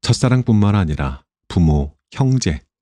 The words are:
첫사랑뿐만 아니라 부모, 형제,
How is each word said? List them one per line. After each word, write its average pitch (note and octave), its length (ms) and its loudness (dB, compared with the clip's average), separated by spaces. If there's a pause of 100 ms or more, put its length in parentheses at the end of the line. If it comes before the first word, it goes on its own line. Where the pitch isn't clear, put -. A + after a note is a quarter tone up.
첫사랑뿐만 A#2 720 0
아니라 D2 500 -2 (240)
부모, D2+ 480 0 (160)
형제, B2+ 500 -2 (200)